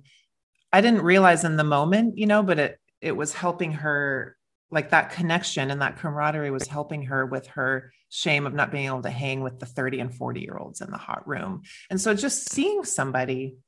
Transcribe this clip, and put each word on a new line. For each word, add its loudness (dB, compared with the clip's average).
I 8
didn't 6
realize 8
in 2
the 4
moment, 4
you 0
know, 6
but 2
it, -2
it -2
was -4
helping -4
her, -4
like, -2
that 4
connection -2
and -2
that -2
camaraderie -2
was -6
helping -8
her -2
with -6
her -4
shame 0
of -6
not 0
being -4
able -4
to -4
hang -4
with -8
the -12
thirty -4
and -6
forty-year-olds -10
in -12
the -10
hot -8
room. -6
And -2
so 2
just -4
seeing 0
somebody -2